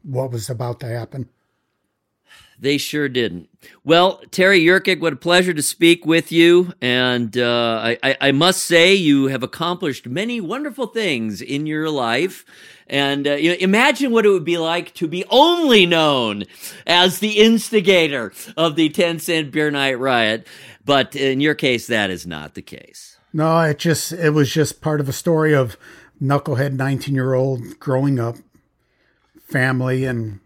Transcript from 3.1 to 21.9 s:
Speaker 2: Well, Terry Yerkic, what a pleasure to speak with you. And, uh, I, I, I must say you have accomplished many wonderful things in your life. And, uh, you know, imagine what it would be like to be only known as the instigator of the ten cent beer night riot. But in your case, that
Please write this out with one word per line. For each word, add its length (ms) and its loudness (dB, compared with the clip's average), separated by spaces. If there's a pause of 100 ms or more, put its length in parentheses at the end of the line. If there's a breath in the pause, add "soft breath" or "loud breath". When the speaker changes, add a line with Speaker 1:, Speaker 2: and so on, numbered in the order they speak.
Speaker 2:
Well, 360 4 (100)
Terry 280 4
Yerkic, 400 2
what 140 -2
a 20 -6
pleasure 380 2
to 80 -4
speak 440 2
with 240 0
you. 520 4
And, 560 0
uh, 440 0
I, 220 -2
I, 160 0
I 140 2
must 320 2
say 280 4
you 340 2
have 160 -4
accomplished 640 -8
many 340 -6
wonderful 460 -8
things 540 -4
in 260 -6
your 220 -4
life. 540 -4 (440 loud breath)
And, 400 -2
uh, 80 0
you 160 0
know, 100 -2
imagine 500 2
what 140 2
it 40 6
would 140 2
be 140 -2
like 380 -4
to 120 -6
be 220 -6
only 560 4
known 580 0 (420 loud breath)
as 340 2
the 200 -2
instigator 920 2 (240 loud breath)
of 180 0
the 140 2
ten 300 -2
cent 320 -4
beer 200 -2
night 260 -2
riot. 480 0 (380 loud breath)
But 320 2
in 240 0
your 160 2
case, 320 -2
that 220 -2